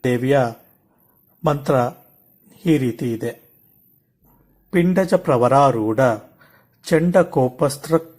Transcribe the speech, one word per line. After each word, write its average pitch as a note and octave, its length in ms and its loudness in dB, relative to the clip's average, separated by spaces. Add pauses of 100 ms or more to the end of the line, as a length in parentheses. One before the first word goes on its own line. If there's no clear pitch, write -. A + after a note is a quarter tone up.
ದೇವಿಯ B2+ 360 0 (1040)
ಮಂತ್ರ D3 300 0 (920)
ಈ D#3 120 2
ರೀತಿ A#2+ 340 -4
ಇದೆ. - 300 -10 (1300)
ಪಿಂಡಜ F3+ 440 0
ಪ್ರವರಾರೂಢ B2 880 2 (880)
ಚಂಡಕೋಪಸ್ತ್ರ D#3 1080 0 (240)